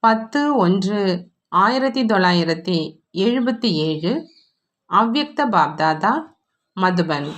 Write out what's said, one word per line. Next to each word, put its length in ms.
பத்து 380
ஒன்று 440
ஆயிரத்தி 520
தொள்ளாயிரத்தி 720
எழுபத்தி 540
ஏழு. 320
அவ்யக்த 580
பாப்தாதா, 640
மதுபன். 600